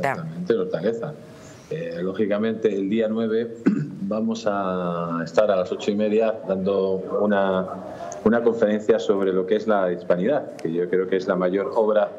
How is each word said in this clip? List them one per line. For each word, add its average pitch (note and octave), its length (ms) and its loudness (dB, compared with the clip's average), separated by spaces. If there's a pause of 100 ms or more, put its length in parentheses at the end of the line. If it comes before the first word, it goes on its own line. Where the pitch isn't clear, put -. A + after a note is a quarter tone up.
Exactamente, F2 440 -2
en A2+ 80 2
Hortaleza. A2+ 520 -2 (580)
Eh, E2+ 320 -6
lógicamente, G#2 720 0
el G2 160 -2
día A2 180 2
nueve A2+ 560 -2
<clears throat> - 0 - (380)
vamos A2 440 -2
a F2+ 760 -2
estar G#2 260 4
a F#2+ 60 4
las F2+ 160 0
ocho G2+ 180 -4
y G2+ 60 0
media G#2+ 380 2 (120)
dando F#2+ 500 0 (240)
una, G2 460 2 (580)
una A#2 180 4
conferencia G#2+ 560 4
sobre G2 340 2
lo F#2 140 2
que G#2+ 100 2
es G#2 100 -2
la G2 260 4
hispanidad, F#2 640 0
que E2 160 -4
yo F2 180 0
creo F#2 180 2
que F#2+ 80 2
es F#2 100 -2
la F#2+ 100 2
mayor F#2 380 0
obra G#2+ 440 4